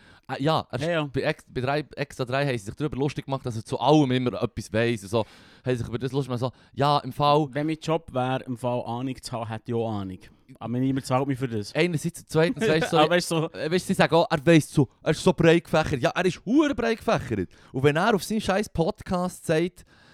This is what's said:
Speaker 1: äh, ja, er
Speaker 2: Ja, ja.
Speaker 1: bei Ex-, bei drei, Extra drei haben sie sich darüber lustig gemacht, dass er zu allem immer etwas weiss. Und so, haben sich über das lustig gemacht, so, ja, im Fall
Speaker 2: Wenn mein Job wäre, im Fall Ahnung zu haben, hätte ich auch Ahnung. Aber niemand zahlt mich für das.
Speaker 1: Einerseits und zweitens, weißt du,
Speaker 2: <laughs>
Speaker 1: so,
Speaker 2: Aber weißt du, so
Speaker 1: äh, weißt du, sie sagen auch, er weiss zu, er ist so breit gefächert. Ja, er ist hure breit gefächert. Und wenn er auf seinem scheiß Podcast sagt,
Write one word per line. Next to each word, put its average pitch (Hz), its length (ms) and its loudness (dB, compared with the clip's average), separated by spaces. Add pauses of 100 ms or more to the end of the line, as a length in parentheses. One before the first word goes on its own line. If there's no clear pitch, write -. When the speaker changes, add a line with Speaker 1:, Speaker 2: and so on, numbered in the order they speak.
(280)
Speaker 1:
äh, 131 140 -10
ja, 147 300 0
er 123 100 -6
Speaker 2:
Ja, 160 80 -2
ja. 160 140 -2 (100)
Speaker 1:
bei 135 80 -4
Ex-, - 260 -4
bei - 140 -8
drei, 139 240 -2 (100)
Extra 131 300 -6
drei 135 220 -2
haben 123 100 -2
sie 98 80 -14
sich 110 80 -10
darüber 131 240 -6
lustig 143 280 -4
gemacht, 135 200 -6
dass 113 100 -6
er 113 80 -8
zu - 160 -6
allem 143 320 6
immer 127 300 0
etwas - 320 -6
weiss. 117 300 0
Und 95 60 -14
so, 110 140 2 (400)
haben 127 140 -2
sich 113 100 -6
über 113 120 -6
das 131 120 -6
lustig 135 180 -2
gemacht, 123 100 -4
so, 123 120 -4 (220)
ja, 143 260 2
im 131 140 -8
Fall 147 380 4
Speaker 2:
Wenn 147 160 -4
mein 156 120 -4
Job 160 320 -4
wäre, 127 360 -2
im 123 100 -6
Fall 123 300 -4
Ahnung 127 340 -6
zu - 120 -14
haben, 113 160 -6
hätte 110 220 -10
ich 117 40 -2
auch 113 160 -2 (100)
Ahnung. 92 160 -8 (420)
Aber 113 200 -4
niemand 135 260 0
zahlt 135 220 0
mich 135 100 -2
für 131 100 -4
das. 107 280 -6
Speaker 1:
Einerseits 165 460 -2
und - 80 -20
zweitens, 160 380 2
weißt 160 180 2
du, - 40 -4
Speaker 2:
<laughs> - 0 -
Speaker 1:
so, 170 80 2
Speaker 2:
Aber 151 140 6
weißt 175 200 2
du, 165 40 0
so 160 160 -2
Speaker 1:
äh, 139 200 -6
weißt 180 140 0
du, - 20 -10
sie 196 60 0
sagen 170 220 4
auch, 165 160 4
er 151 140 0
weiss 165 220 8
zu, - 220 2 (140)
er 160 80 2
ist - 120 -4
so 185 80 6
breit 165 320 6
gefächert. 156 380 0
Ja, 165 140 2
er - 100 0
ist - 180 -2
hure 285 300 2
breit 226 240 -2
gefächert. 113 520 -2 (220)
Und 131 120 -2
wenn 147 120 4
er 196 200 2
auf - 80 -2
seinem 214 180 -4
scheiß 202 280 -2
Podcast 180 760 -4
sagt, 165 400 -2 (280)